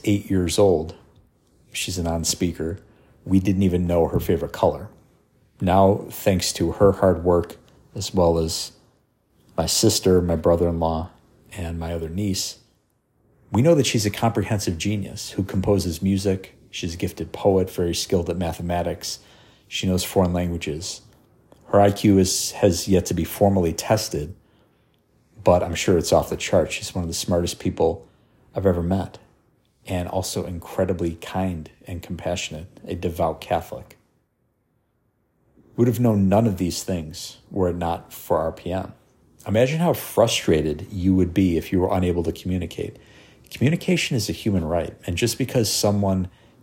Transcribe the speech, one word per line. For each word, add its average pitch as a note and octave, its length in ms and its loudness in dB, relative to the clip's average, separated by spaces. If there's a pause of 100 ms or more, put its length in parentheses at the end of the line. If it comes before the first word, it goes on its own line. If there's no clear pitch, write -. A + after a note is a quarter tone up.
eight G2+ 240 0
years F2+ 280 0
old, E2+ 380 4 (800)
she's - 240 -6
a F2 60 -4
non-speaker, E2 760 -2 (460)
we F#2+ 160 4
didn't G2 220 2
even F2 220 2
know E2+ 220 4
her E2+ 140 0
favorite E2 320 -2
color. F#2 360 -2 (680)
Now, F#2+ 500 4
thanks - 440 0
to E2 200 -2
her G2 200 6
hard F2 320 2
work, F2 320 2 (360)
as - 200 -8
well E2+ 240 4
as D#2+ 340 -4 (880)
my E2+ 80 0
sister, F#2 560 4
my E2+ 160 0
brother-in-law, E2 720 0 (420)
and E2+ 260 -8
my E2+ 160 -6
other D#2+ 160 -6
niece, F#2+ 500 -4 (920)
we G#2 100 4
know E3 140 8
that C3+ 100 4
she's G#2+ 200 0
a G#2 40 2
comprehensive G2+ 680 -2
genius G2+ 540 -6
who G2 120 -4
composes F#2 580 0
music. G2 560 0 (140)
She's E2+ 240 -8
a - 20 -12
gifted F2 340 -6
poet, F#2+ 380 2
very E2+ 260 -2
skilled F2 340 -2
at E2+ 60 -4
mathematics. E2+ 840 -4 (500)
She - 180 -4
knows F2+ 160 0
foreign F2+ 300 0
languages. E2+ 680 -6 (640)
Her G2+ 120 6
I G2+ 120 8
Q G2+ 260 4
is, - 360 2
has F#2+ 360 2
yet F2+ 160 4
to - 80 -4
be E2+ 100 -2
formally F#2+ 480 2
tested, E2+ 640 -4 (1080)
but F2+ 220 6
I'm E2+ 120 -4
sure F#2 220 4
it's E2 140 0
off D#2+ 180 4
the - 60 -4
chart. - 380 0
She's - 200 -10
one F2+ 100 -4
of E2+ 40 -4
the E2 60 -6
smartest F2 460 -2
people E2 460 -2 (480)
I've F#2+ 120 -4
ever F2 180 2
met, F2+ 360 -4 (640)
and F2+ 240 -6
also - 360 -4
incredibly F2 680 -4
kind F2+ 540 -6 (180)
and F2+ 140 -10
compassionate, F2 680 -8 (180)
a F2+ 100 -8
devout E2+ 440 -2
Catholic. - 580 -8 (1800)
We'd A#2+ 100 4
have A2+ 120 0
known G#2+ 280 4
none G#2+ 200 4
of F#2 100 0
these F2 260 -4
things D#2+ 540 -8 (140)
were F#2 180 0
it E2+ 80 -4
not E2+ 340 -6
for - 280 -2
R D#2+ 120 -2
P - 220 -10
M. F#2+ 200 -8 (540)
Imagine C3 320 2
how E3 140 2
frustrated D#2 1000 0
you F#2 240 2
would F2 180 2
be F2+ 240 2
if - 140 -4
you F#2 80 2
were F#2 160 0
unable F2 280 0
to E2 100 -4
communicate. F2 640 -6 (540)
Communication E3 680 0
is G2+ 100 -2
a F2 60 -6
human F#2+ 320 -2
right, E2 400 -4
and F2+ 120 -4
just A#2 200 0
because B2 340 0
someone G2 580 0 (340)